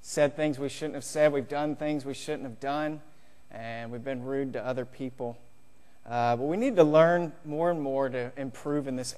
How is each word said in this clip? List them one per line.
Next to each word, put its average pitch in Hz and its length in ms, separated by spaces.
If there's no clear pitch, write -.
said 147 340
things 151 220
we 139 100
shouldn't 147 280
have 135 80
said, 151 280
we've 139 160
done 147 280
things 151 280
we 139 80
shouldn't - 300
have 120 180
done, 151 400
and 117 440
we've 117 120
been 127 200
rude 135 280
to 120 100
other 123 220
people. 123 540
Uh, 120 320
but 123 60
we 156 140
need 240 200
to 165 80
learn 165 480
more 156 260
and 165 100
more 135 280
to 123 280
improve 139 520
in 127 80
this 123 220